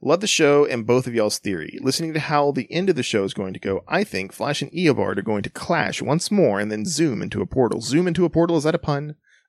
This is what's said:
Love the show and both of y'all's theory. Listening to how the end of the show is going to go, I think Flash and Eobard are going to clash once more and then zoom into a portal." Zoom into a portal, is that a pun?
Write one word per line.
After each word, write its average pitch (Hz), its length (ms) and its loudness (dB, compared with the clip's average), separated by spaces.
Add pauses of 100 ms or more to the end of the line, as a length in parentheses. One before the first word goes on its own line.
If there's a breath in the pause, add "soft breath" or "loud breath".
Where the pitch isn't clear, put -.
Love 165 200 2
the 214 60 -2
show 143 400 4
and 117 180 -4
both 123 220 2
of 120 80 -6
y'all's 107 240 2
theory. 87 420 -6
Listening 160 340 -2
to 156 40 -2
how 147 320 0
the 131 220 -4
end 190 180 0
of 160 60 2
the 127 80 -2
show 104 180 0
is 98 120 -2
going 95 200 -6
to 95 60 -12
go, 95 260 -4
I 175 160 0
think 95 300 -4
Flash 135 280 -4
and 139 120 -6
Eobard 107 460 2
are 98 40 -2
going 104 220 -2
to 98 60 -6
clash - 520 -2
once 143 300 -2
more 131 260 4
and 107 140 -2
then 107 120 -4
zoom 143 380 0
into 101 180 -4
a 95 60 -2
portal." 107 340 0
Zoom 147 280 0
into 175 160 2
a 160 60 0
portal, 170 260 2
is 143 80 0
that 160 100 2
a 170 60 -4
pun? 147 340 -6 (340 soft breath)